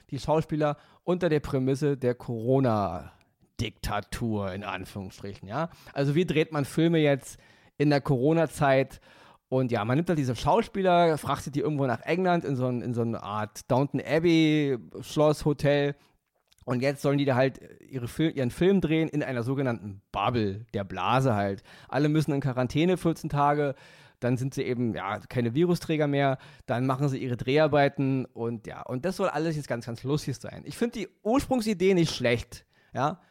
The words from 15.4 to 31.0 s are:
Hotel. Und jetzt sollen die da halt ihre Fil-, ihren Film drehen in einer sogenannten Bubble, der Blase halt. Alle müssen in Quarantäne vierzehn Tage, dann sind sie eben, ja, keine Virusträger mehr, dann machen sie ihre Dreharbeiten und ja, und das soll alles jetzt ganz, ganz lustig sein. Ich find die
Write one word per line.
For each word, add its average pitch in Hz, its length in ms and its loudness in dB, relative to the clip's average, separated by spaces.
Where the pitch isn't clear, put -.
Hotel. 143 520 2
Und 123 180 -2
jetzt 139 200 -2
sollen 143 160 2
die 143 60 2
da 135 100 2
halt 131 260 2
ihre 120 180 -8
Fil-, 160 300 -2
ihren 127 160 0
Film 185 280 4
drehen 160 280 2
in 147 160 -4
einer 123 180 -4
sogenannten 113 600 -4
Bubble, 107 600 -2
der 101 120 -4
Blase 107 500 0
halt. 101 300 -2
Alle 147 200 0
müssen 151 240 0
in 139 80 -2
Quarantäne 139 560 0
vierzehn 165 320 -2
Tage, 143 460 0
dann 123 160 0
sind 131 180 -4
sie 131 80 -4
eben, 117 320 -2
ja, 98 240 -6
keine 117 240 -2
Virusträger 160 540 0
mehr, 139 320 0
dann 127 200 -2
machen 135 220 0
sie 135 100 -2
ihre 120 180 -4
Dreharbeiten 139 920 2
und 117 420 -8
ja, - 140 -12
und 127 220 -6
das 185 120 -4
soll 190 140 0
alles 156 260 -2
jetzt 143 100 -8
ganz, 120 180 -6
ganz 117 200 -10
lustig 139 320 -2
sein. - 280 -14
Ich - 140 -12
find 233 160 -2
die 214 140 -8